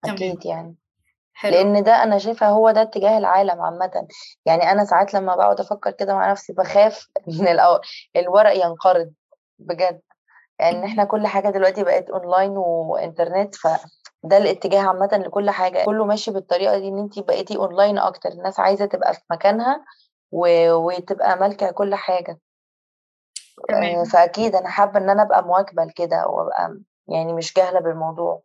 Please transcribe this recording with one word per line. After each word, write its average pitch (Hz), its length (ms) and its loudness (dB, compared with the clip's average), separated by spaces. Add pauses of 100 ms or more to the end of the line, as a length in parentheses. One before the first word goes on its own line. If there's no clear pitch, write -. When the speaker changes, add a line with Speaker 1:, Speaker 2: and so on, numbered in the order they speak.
Speaker 1:
تمام. 226 140 -6
Speaker 2:
أكيد 185 300 -8
يعني. 165 300 -10 (580)
Speaker 1:
حلو. - 220 -2
Speaker 2:
لإن 202 260 4
ده 226 200 6
أنا 214 160 2
شايفة 220 300 0
هو 220 220 4
ده 220 120 4
اتجاه 220 360 2
العالم 185 440 0
عامة، 175 460 -6 (380)
يعني 165 260 2
أنا 202 120 2
ساعات 196 300 2
لمّا 190 220 0
باقعد 202 240 4
أفكّر 202 300 -6
كده 196 240 -4
مع 190 180 0
نَفْسي 202 200 -8
باخاف 202 640 2
<laughs> - 120 -8
إن 170 200 0 (100)
الأو-، 175 220 6 (360)
الورق 185 400 4 (100)
ينقرض 170 460 0 (460)
بجد، 170 420 -4 (600)
لإن 175 240 0
إحنا 214 180 -2
Speaker 1:
إمم. 202 100 0
Speaker 2:
كل 208 140 -2
حاجة 202 240 -2
دلوقتي 190 340 0
بقت 180 260 0
online 185 480 -2
وإنترنت، 170 1000 -4
فده - 840 -2
الاتجاه 196 440 0
عامة 190 280 0 (160)
لكل 202 240 -4
حاجة، 185 340 -2
كُلّه 214 200 0
ماشي 208 260 -4
بالطريقة 196 480 -2
دي 196 100 -6
إن 196 100 -6
أنتِ 208 220 -10
بقيتِ 185 320 -4
online 196 520 0
أكتر، - 260 -4
الناس 180 300 -8
عايزة 202 260 0
تبقى 202 280 -2
في - 60 -20 (100)
مكانها 226 540 -2 (480)
و-، 170 420 4
وتبقى 180 640 -2
مالكة 202 320 -2
كل 202 240 -4
حاجة. 180 460 -6 (1160)
آآ، - 160 -6
Speaker 1:
تمام. 175 300 0
Speaker 2:
فأكيد 208 500 2
أنا 185 140 0
حابة 196 320 0
إن 190 100 -2
أنا 202 120 4
أبقى 202 220 2
مواكبة 175 400 0
لكده 165 420 -4
وأبقى - 420 -4
م-، - 160 -16 (300)
يعني 165 180 -2
مش 165 220 -8
جاهلة 185 260 2
بالموضوع. 165 640 -6